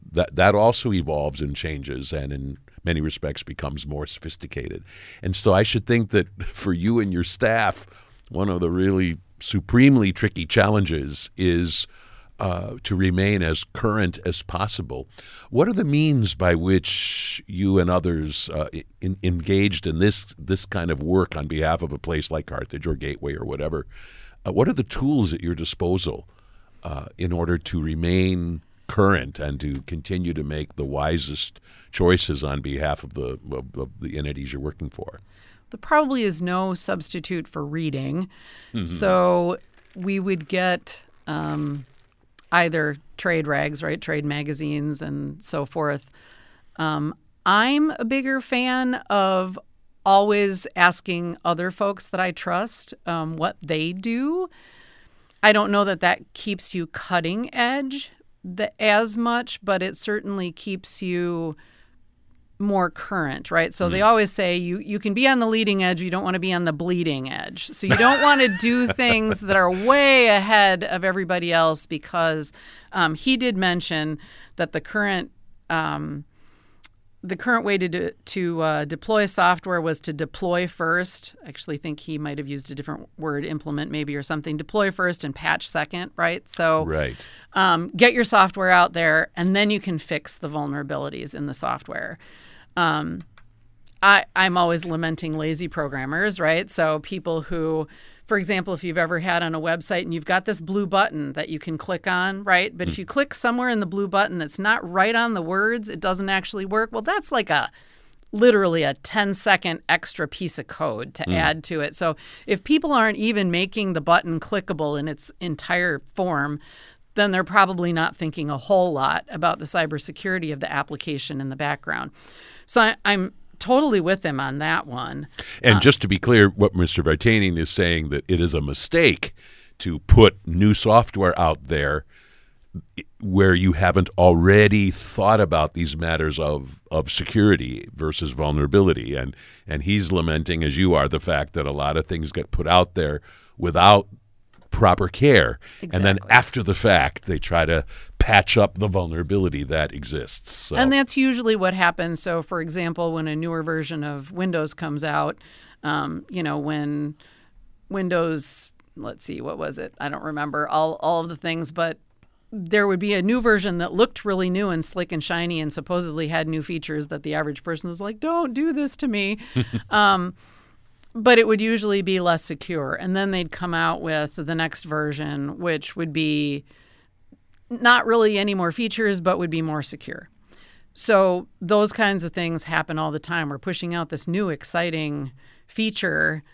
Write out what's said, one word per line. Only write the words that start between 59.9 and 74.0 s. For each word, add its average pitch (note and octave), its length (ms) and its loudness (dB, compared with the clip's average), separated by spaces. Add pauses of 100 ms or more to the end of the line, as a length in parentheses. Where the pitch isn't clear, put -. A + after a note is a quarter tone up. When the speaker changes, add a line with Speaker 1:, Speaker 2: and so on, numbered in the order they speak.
Speaker 2:
certainly G3 540 -6
keeps - 500 -10
you F3 540 -4 (1040)
more G3 300 2
current, D3 600 -6
right? E3 220 2
So F3 160 0
they F#3 100 0
Speaker 1:
Mm. G#3 60 4
Speaker 2:
always G#3+ 260 4
say F3+ 240 0
you, F3+ 240 -4
you G#3 200 -8
can G#3 140 -4
be B3+ 140 4
on C4 120 4
the A3+ 80 2
leading G#3+ 360 2
edge, F3+ 180 0
you F#3 80 -4
don't F#3 140 -4
wanna F#3 160 -2
be F#3 140 -2
on F3 100 0
the E3 80 0
bleeding D#3+ 580 -2
edge. - 440 -10
So - 140 -6
you G3 100 2
don't B3+ 240 6
wanna C#4+ 260 6 (120)
do A#3+ 280 2
Speaker 1:
<laughs> G3+ 60 0
Speaker 2:
things A3 480 2
that F#3+ 160 0
are F3+ 120 6
way B3+ 580 6
ahead G3+ 580 6
of F3+ 180 -4
everybody F3+ 480 -2
else D#3+ 340 2
because, D#3+ 680 -2 (400)
um, E3 220 2
he C4 220 2
did A#3 200 0
mention E3 600 -2 (380)